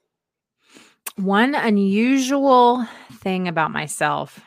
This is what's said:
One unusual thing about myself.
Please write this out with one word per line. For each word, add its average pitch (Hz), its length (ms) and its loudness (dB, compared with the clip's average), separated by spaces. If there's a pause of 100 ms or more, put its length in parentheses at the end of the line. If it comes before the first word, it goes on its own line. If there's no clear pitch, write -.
(1160)
One 208 380 0
unusual 247 1300 2 (360)
thing 185 260 -4
about 160 240 -2
myself. 147 760 -6